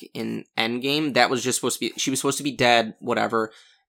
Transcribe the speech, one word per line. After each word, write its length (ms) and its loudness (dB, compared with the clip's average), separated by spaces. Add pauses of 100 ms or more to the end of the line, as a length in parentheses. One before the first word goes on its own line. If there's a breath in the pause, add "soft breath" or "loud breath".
(140)
in 320 -8 (120)
Endgame. 580 -2
That 140 6
was 140 -2
just 140 0
supposed 220 -2
to 100 -2
be, 80 -16
she 140 -2
was 80 -2
supposed 180 0
to 60 -8
be 120 -2
dead, 440 4
whatever. 520 0 (380 soft breath)